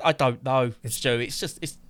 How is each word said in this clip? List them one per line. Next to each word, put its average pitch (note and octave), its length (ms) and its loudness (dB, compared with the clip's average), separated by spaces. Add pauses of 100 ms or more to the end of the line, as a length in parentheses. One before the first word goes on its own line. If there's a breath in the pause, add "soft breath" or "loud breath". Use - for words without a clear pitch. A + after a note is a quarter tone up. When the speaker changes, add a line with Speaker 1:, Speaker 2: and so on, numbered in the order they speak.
Speaker 1:
I D#3+ 80 4
don't B2+ 300 0
know, B2+ 300 2 (100)
Speaker 2:
It's A2+ 140 -6
Speaker 1:
Stu. A#2+ 240 2
It's A#2+ 180 -6
just, - 240 -6
it's - 160 -10 (120)